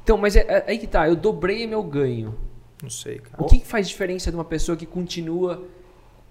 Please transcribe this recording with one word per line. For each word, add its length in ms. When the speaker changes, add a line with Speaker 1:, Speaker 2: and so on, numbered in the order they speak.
Speaker 1:
Então, 140
mas 180
é, 40
é, 280
aí 100
que 80
tá, 220
eu 80
dobrei 500
meu 160
ganho. 520
Speaker 2:
Não 80
sei, 300
cara. 220
Speaker 1:
O 40
que 140
que 60
faz 220
diferença 420
de 60
uma 80
pessoa 320
que 80
continua 800